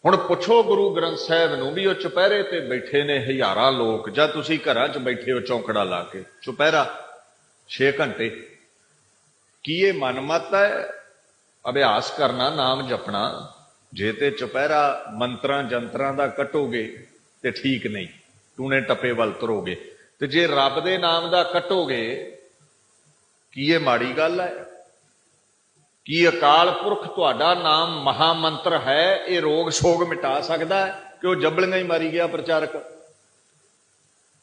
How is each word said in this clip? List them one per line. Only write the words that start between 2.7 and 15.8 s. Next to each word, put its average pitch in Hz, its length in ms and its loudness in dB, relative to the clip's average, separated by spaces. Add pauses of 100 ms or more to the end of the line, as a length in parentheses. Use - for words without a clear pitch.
ਨੇ 143 160 0
ਹਜ਼ਾਰਾਂ 123 520 2
ਲੋਕ, 113 380 -2
ਜਾਂ 143 180 2
ਤੁਸੀਂ 151 320 -2
ਘਰਾਂ 131 280 2
'ਚ 143 100 -6
ਬੈਠੇ 123 340 -4
ਹੋ 123 80 0
ਚੌਂਕੜਾ 110 440 -2
ਲਾ 90 200 -2
ਕੇ, 92 200 -14 (180)
ਚੁਪਹਿਰਾ 143 720 0 (560)
ਛੇ 139 320 2
ਘੰਟੇ, 113 480 -4 (1160)
ਕੀ 165 180 -4
ਇਹ 196 120 4
ਮਨਮੱਤ 143 600 -2
ਹੈ? 202 360 2 (800)
ਅਭਿਆਸ 123 420 2
ਕਰਨਾ, 127 380 0
ਨਾਮ 135 380 -2
ਜਪਣਾ। 104 640 -4 (420)
ਜੇ 104 180 -2
ਤੇ 139 200 0
ਚੁਪਹਿਰਾ 143 720 0 (100)
ਮੰਤਰਾਂ 127 500 -2
ਜੰਤਰਾਂ 123 500 -4